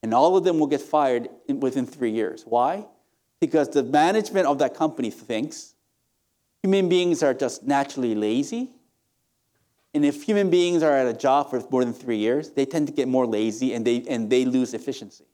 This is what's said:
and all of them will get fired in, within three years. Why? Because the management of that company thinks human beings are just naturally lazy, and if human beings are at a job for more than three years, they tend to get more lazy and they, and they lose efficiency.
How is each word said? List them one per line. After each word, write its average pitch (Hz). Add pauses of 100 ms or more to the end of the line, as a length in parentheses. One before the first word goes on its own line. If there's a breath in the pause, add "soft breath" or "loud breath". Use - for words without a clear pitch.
and 110
all 160
of 180
them 175
will 151
get 139
fired 131 (180)
in, 131
within 131
three 117
years. 107
Why? 135 (540)
Because 147
the 147
management 180
of 139
that 135
company 151
thinks - (880)
human 190
beings 175
are 135
just 131
naturally 139
lazy, 135 (1200)
and 147
if 143
human 202
beings 175
are 156
at 135
a 117
job 139
for 123
more 127
than 120
three 117
years, 127
they 139
tend 147
to 156
get 131
more 127
lazy 110
and 113
they, 120
and 113
they 127
lose 127
efficiency. - (100)